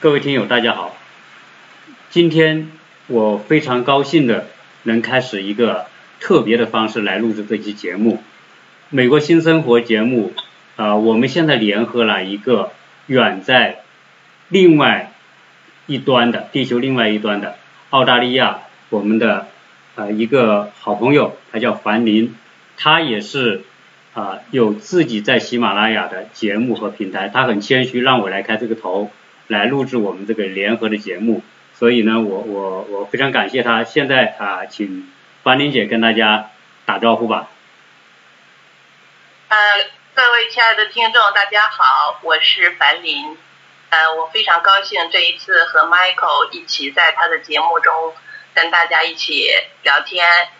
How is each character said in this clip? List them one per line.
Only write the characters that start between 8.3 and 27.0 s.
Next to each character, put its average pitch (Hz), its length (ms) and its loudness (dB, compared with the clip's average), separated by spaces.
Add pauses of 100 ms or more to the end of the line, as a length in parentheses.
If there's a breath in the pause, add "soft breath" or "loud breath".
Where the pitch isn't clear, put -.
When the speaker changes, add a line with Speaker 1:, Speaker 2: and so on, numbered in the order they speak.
Speaker 1:
美 127 180 2
国 147 100 4
新 165 220 4
生 160 220 2
活 120 180 4
节 110 220 0
目， 113 320 0 (420)
啊， 104 200 0
我 113 180 2
们 120 160 2
现 160 160 0
在 151 80 4
联 107 320 0
合 117 180 0
了 101 180 0
一 95 140 -8
个 104 380 0 (320)
远 107 340 0
在 - 400 2 (680)
另 175 260 8
外 120 340 2 (760)
一 143 100 -6
端 131 340 2
的， - 220 -6
地 135 140 -2
球 120 120 -2
另 135 160 -2
外 113 140 0
一 107 100 -2
端 104 220 -4
的 - 160 -10 (320)
澳 131 160 2
大 123 140 2
利 123 160 -2
亚， 113 240 0 (320)
我 110 100 -2
们 107 180 0
的， 107 300 0 (460)
呃， 104 180 -8
一 110 140 -2
个 107 440 2 (120)
好 104 140 -4
朋 123 180 0
友， 135 240 0 (120)
他 113 80 -8
叫 113 140 0
樊 110 320 -2
林， 113 320 0 (400)
他 156 240 2
也 117 220 -4
是， 107 420 -4 (480)
啊， 98 280 -10 (100)
有 113 240 2
自 165 320 -2
己 110 160 -4
在 120 160 2
喜 - 180 -6
马 117 160 0
拉 104 160 0
雅 101 200 -2
的 92 160 -10
节 101 320 -6
目 117 180 -2
和 104 160 -8
平 98 200 -8